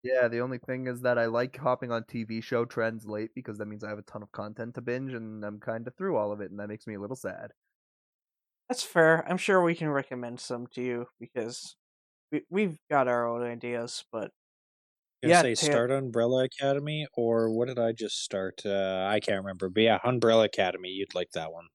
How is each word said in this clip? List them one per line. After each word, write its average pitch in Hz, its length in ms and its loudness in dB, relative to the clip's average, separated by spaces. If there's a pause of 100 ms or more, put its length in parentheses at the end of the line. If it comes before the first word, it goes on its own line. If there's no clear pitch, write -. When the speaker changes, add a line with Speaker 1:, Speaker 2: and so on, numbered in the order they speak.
Speaker 1:
yeah, 127 240 4
the 117 140 0
only 127 160 -4
thing 127 300 -6
is 123 140 -6
that 123 180 4
I 117 80 4
like 120 280 0
hopping 127 360 0
on 113 140 -2
T 117 180 -6
V 113 180 -6
show 117 240 0
trends 113 400 -2
late 107 300 -6
because 110 240 -10
that 104 80 -6
means 107 160 -10
I 104 60 -8
have 107 100 -6
a 107 40 -16
ton 104 200 -12
of - 80 -18
content 113 440 -8
to 127 60 -6
binge, 127 320 -4
and 110 320 -8
I'm 104 140 -8
kinda 113 320 -8
through 185 260 -2
all 104 140 0
of 104 100 -6
it, 92 80 -8
and 101 100 -12
that 104 80 -8
makes 107 200 -10
me 107 80 -8
a 98 40 -8
little 107 160 -6
sad. 95 360 -10 (1160)
Speaker 2:
That's 247 160 -4
fair. 165 460 6
I'm 180 80 2
sure 185 240 6
we 170 140 4
can 160 140 -2
recommend 123 500 -4
some 120 280 -6
to - 140 -8
you 120 260 -2 (120)
because 117 560 -8 (560)
we, 151 180 -2
we've 180 300 0 (100)
got 135 180 4
our 120 200 2
own 117 160 -2
ideas, 120 680 -6
but 110 200 -6 (920)
Speaker 3:
Gonna 165 120 4
Speaker 2:
yeah, 170 80 8
Speaker 3:
say 120 140 4
Speaker 2:
Ta- 151 160 2
Speaker 3:
start 120 200 4
Umbrella 127 540 2
Academy, 143 680 -2
or 117 380 2
what 120 160 0
did 127 100 -4
I 117 140 2
just 113 320 -6
start? 95 420 -6
Uh, 95 420 0
I 107 120 2
can't 101 180 -2
remember, 95 320 -6
but 107 140 4
yeah, 110 200 6
Umbrella 113 420 6
Academy, 92 440 -2
you'd 95 260 -6
like 90 180 -2
that 80 180 -6
one. 82 240 -16